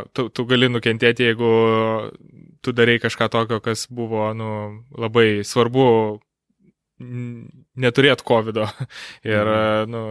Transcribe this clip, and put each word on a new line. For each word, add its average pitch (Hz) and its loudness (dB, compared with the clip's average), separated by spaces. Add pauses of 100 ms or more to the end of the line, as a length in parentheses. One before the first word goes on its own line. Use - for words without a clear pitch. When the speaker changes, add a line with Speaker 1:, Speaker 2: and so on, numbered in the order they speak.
(100)
Speaker 1:
tu, 120 -6
tu 123 -6
gali 123 2
nukentėti, 117 0
jeigu 117 2 (1080)
tu 127 -6
darai 117 4
kažką 113 -2
tokio, 113 -2
kas 113 -6
buvo, 113 -4
nu, 110 -8 (400)
labai 113 2
svarbu, 123 2 (1120)
n-, 120 -12 (260)
neturėt 127 2
covido. 110 0 (300)
<laughs> - -18
Ir, 107 0
Speaker 2:
Mhm. 110 0
Speaker 1:
nu, 117 -8